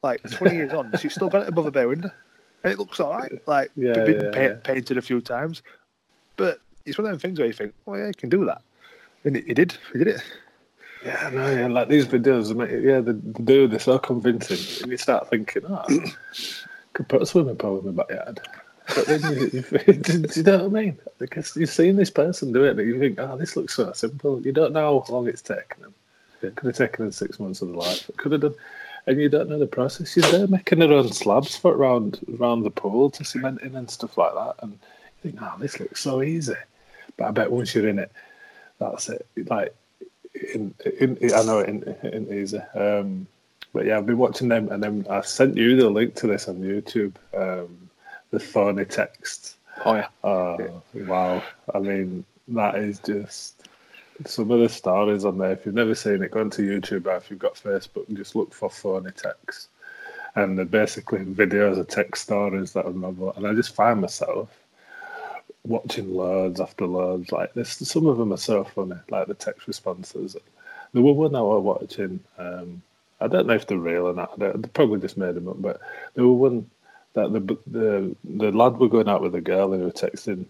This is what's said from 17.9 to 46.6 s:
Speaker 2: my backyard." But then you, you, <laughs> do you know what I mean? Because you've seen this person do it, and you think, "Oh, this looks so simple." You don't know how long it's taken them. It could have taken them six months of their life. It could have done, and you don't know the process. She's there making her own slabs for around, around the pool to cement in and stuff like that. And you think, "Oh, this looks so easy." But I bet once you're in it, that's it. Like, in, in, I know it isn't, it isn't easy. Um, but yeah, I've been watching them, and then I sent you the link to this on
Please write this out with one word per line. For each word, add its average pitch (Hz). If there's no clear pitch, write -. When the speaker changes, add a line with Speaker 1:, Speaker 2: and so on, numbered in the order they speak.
Speaker 2:
my 82
backyard." -
But -
then 151
you, 131
you, -
<laughs> -
do 160
you 165
know 196
what 196
I -
mean? 175
Because -
you've 165
seen 185
this 190
person 147
do 127
it, 131
and 104
you 120
think, 123
"Oh, 127
this 156
looks -
so 113
simple." 139
You 135
don't 147
know 147
how 117
long 123
it's -
taken -
them. -
It 101
could -
have 120
taken -
them 101
six -
months 95
of 95
their 87
life. 87
It -
could -
have 147
done, 147
and 135
you 147
don't 147
know 151
the 143
process. -
She's 165
there 190
making 185
her 156
own 131
slabs 120
for 180
around, 123
around 120
the 104
pool 117
to 147
cement 131
in 131
and 123
stuff -
like 85
that. -
And 107
you 160
think, 104
"Oh, -
this -
looks -
so 131
easy." 151
But 110
I -
bet 107
once 120
you're 107
in 101
it, -
that's 101
it. -
Like, 104
in, 104
in, 127
I 110
know 110
it 98
isn't, 107
it -
isn't 104
easy. 101
Um, 101
but 107
yeah, 107
I've 101
been 117
watching 127
them, 110
and 101
then 104
I 98
sent -
you 120
the 127
link 107
to -
this 101
on 92